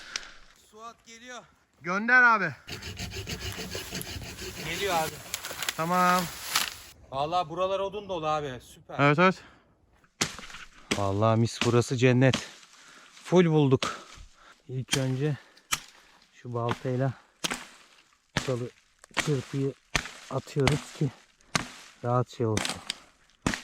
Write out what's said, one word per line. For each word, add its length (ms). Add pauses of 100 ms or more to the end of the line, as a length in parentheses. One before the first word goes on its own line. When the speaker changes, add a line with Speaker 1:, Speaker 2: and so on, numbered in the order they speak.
(720)
Speaker 1:
Suat 340
geliyor. 380 (380)
Gönder 420
abi. 320 (2250)
Geliyor 260
abi. 160 (680)
Tamam. 440 (880)
Vallahi 380
buralar 300
odun 300
dolu 180
abi. 320 (140)
Süper. 260
Speaker 2:
Evet, 200
evet. 160 (1600)
Speaker 1:
Vallahi 420
mis, 260
burası 320
cennet. 500 (760)
Full 220
bulduk. 500 (720)
İlk 300
önce 400 (1040)
şu 120
baltayla 600 (1300)
çalı, 240 (560)
çırpıyı 480 (580)
atıyoruz 680
ki 100 (920)
rahat 260
şey 160
olsun. 300 (880)